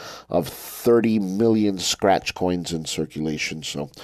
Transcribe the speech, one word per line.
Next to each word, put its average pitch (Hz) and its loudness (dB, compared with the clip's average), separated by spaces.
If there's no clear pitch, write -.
of - 0
thirty 113 2
million 104 2
Scratch - 0
coins 90 -2
in 80 -6
circulation. 78 -4
So 73 -8